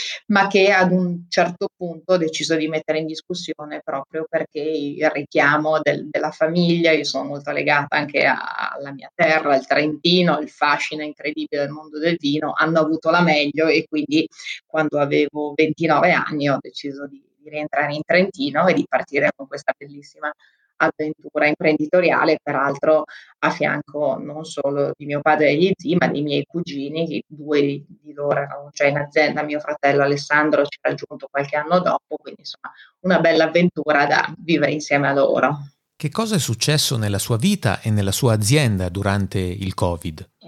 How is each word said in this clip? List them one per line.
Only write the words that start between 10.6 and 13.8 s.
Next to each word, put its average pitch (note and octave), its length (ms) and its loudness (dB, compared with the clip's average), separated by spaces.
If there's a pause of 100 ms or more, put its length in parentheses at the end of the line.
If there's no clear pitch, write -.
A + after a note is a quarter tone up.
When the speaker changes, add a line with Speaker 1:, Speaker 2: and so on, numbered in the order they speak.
Speaker 1:
incredibile D3+ 600 -6
del C#3+ 80 -4
mondo D3+ 280 -14
del E3 220 2
vino, D3 340 -2
hanno D#3+ 240 2
avuto D#3+ 320 2
la F3 120 6
meglio D3+ 440 2
e D#3 220 2